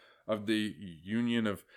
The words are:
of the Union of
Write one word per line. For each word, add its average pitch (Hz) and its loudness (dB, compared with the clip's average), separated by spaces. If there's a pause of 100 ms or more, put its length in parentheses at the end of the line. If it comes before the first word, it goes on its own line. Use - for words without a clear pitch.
(280)
of 107 -2
the 107 2
Union 107 0
of 98 -2 (120)